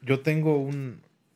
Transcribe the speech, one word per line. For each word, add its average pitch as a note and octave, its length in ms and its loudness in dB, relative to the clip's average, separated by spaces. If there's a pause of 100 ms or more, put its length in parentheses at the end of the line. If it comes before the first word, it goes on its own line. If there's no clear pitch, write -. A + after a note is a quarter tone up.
yo C3 200 0
tengo D#3 360 2
un, C#3 460 -6 (320)